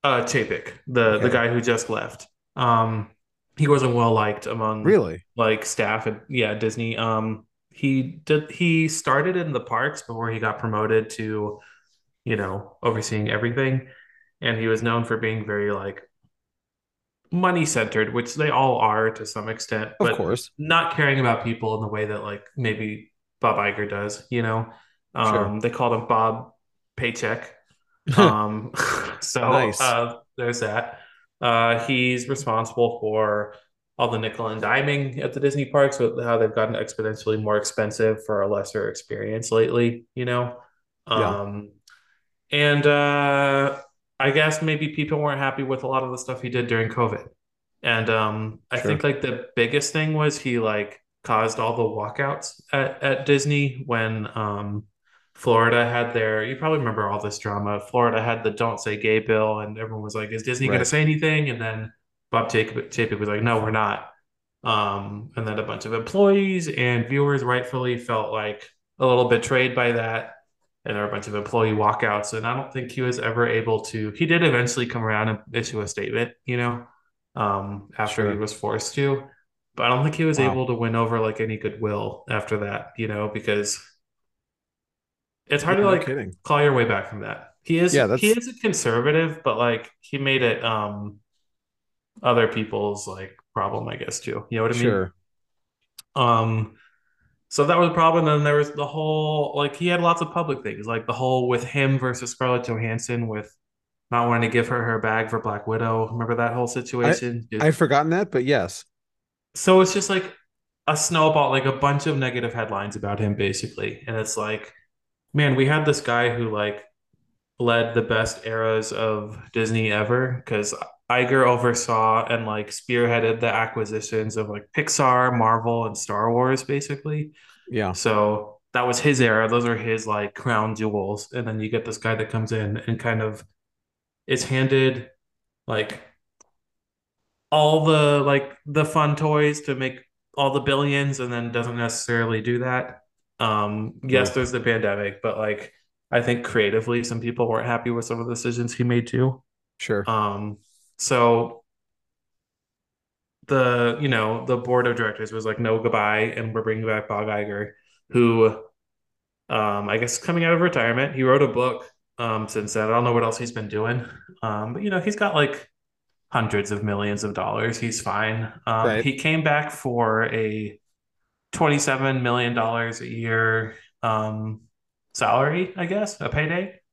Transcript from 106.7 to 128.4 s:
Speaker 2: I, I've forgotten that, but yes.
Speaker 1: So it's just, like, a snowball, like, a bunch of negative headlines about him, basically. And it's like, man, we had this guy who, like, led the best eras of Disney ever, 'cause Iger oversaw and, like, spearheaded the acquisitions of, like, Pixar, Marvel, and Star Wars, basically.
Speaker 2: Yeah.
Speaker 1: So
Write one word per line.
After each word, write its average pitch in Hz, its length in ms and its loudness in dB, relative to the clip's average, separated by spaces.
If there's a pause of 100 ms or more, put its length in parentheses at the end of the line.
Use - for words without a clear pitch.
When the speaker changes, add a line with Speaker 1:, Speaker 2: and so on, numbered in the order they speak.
Speaker 2:
I, 113 160 2
I've 160 80 2
forgotten 151 340 4
that, 185 220 0
but 127 120 2
yes. 123 400 0 (720)
Speaker 1:
So 185 260 6
it's 185 140 4
just, 202 160 -2
like, 190 140 0 (640)
a 156 80 2
snowball, 156 540 4
like, 135 160 2
a 135 60 2
bunch 143 360 2
of 147 100 0
negative 123 340 -2
headlines 104 440 -4
about 101 240 -4
him, 104 160 0
basically. 101 720 -4
And 113 80 -4
it's 110 200 -4
like, 107 360 -6 (600)
man, 143 220 4
we 135 120 4
had 151 180 2
this 147 160 2
guy 120 340 2
who, 117 160 -2
like, 104 320 -4 (760)
led 117 340 2
the 117 80 2
best 113 460 -2
eras 113 440 0
of 107 480 -4 (140)
Disney 110 400 0
ever, 120 540 0
'cause 104 280 -2 (360)
Iger 127 360 4
oversaw 113 800 2
and, 117 220 -2
like, 107 220 -4
spearheaded 117 720 2
the 117 120 2
acquisitions 110 840 -2
of, 107 120 -4
like, 104 260 -10
Pixar, 127 640 4
Marvel, 113 500 2
and 104 100 -6
Star 107 360 0
Wars, 127 320 2
basically. 147 680 -6 (360)
Speaker 2:
Yeah. 107 240 -2
Speaker 1:
So 104 680 0 (120)